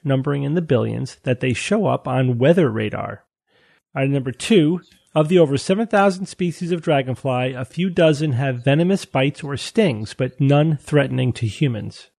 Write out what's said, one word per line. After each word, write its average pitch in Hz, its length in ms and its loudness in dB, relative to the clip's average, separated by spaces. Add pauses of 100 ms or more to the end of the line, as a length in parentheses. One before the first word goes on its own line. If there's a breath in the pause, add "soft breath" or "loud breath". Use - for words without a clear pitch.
numbering 139 400 -2
in 143 120 -2
the 180 60 0
billions, 120 600 -2
that 127 180 -2
they 131 120 0
show 202 340 -2
up 127 200 -2
on 127 320 0
weather 151 320 4
radar. 107 540 -6 (680)
Item 139 200 0
number 135 180 -2
two. 170 500 2 (320)
Of 156 160 2
the 180 100 6
over 139 180 2
seven 214 300 -2
thousand 196 400 0
species 175 440 -6
of 170 100 -2
dragonfly, 131 720 -2
a 127 120 -8
few 185 240 -4
dozen 156 440 2
have 123 300 -4
venomous 170 400 2
bites 139 400 -2
or 139 140 -8
stings, 123 560 -2
but - 260 -4
none 143 380 4
threatening 127 560 -2
to 117 140 -4
humans. 107 720 -6